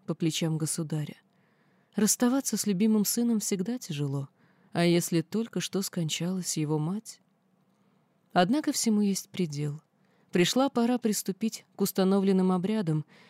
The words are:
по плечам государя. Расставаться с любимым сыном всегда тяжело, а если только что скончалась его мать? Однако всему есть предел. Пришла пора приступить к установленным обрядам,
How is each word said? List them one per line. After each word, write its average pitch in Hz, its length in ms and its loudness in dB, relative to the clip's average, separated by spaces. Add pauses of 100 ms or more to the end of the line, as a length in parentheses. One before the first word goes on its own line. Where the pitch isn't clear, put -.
по 165 100 -4
плечам 160 420 0
государя. 156 600 -4 (800)
Расставаться 240 600 2
с - 100 -4
любимым 208 380 4
сыном 233 380 0
всегда 208 360 -2
тяжело, 143 520 -4 (420)
а 170 140 2
если 170 360 4
только 220 380 -4
что 180 220 -4
скончалась 175 760 -4
его 151 240 0
мать? 180 400 -6 (1120)
Однако 247 400 2
всему 214 300 0
есть 196 280 0
предел. 147 520 -4 (500)
Пришла 247 380 2
пора 240 280 0
приступить - 680 -4 (100)
к - 60 -6
установленным 190 720 2
обрядам, 180 520 -2 (240)